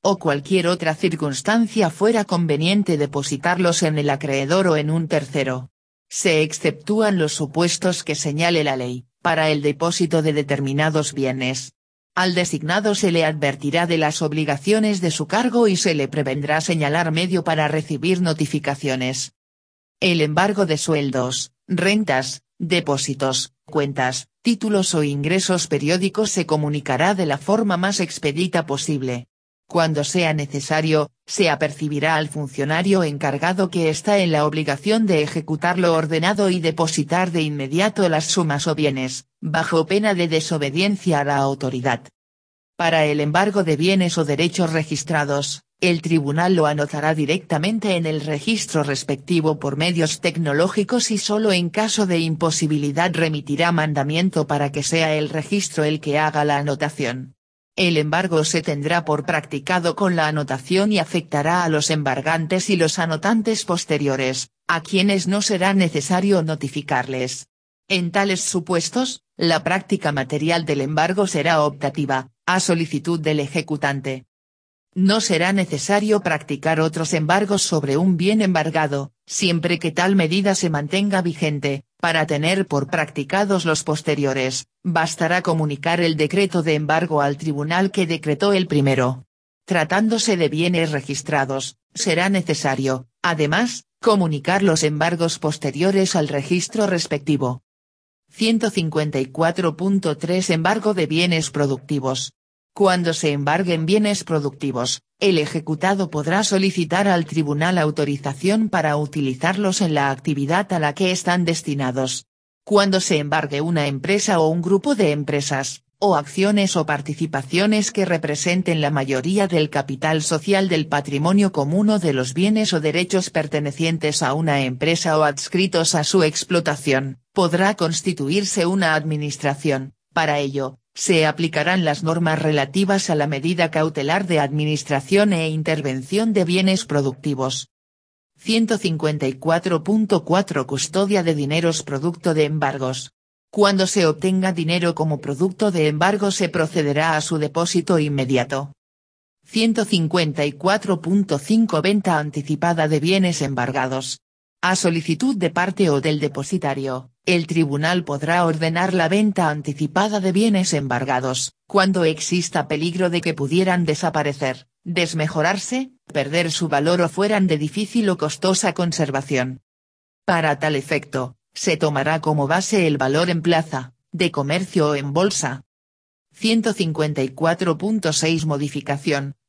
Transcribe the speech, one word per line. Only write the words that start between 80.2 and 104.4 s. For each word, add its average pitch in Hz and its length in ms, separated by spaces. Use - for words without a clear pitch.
se 180 140
mantenga 185 520
vigente. 147 640
Para 165 240
tener 160 400
por 143 220
practicados 175 800
los 156 180
posteriores, 139 840
bastará 165 560
comunicar 160 580
el 160 160
decreto 175 480
de 156 120
embargo 156 460
al 143 140
tribunal 156 560
que 185 160
decretó 156 460
el 190 140
primero. 131 580
Tratándose 196 720
de 160 100
bienes 165 440
registrados, 135 840
será 175 360
necesario, 135 800
además, 170 640
comunicar 185 640
los 160 200
embargos 160 560
posteriores 160 760
al 151 140
registro 180 580
respectivo. 143 760
Ciento 226 380
cincuenta 156 500
y 131 60
cuatro 165 500
punto 190 400
tres 180 360
Embargo 196 420
de 180 120
bienes 165 460
productivos. 135 800
Cuando 180 380
se 151 200
embarguen 160 520
bienes 208 380
productivos, 139 800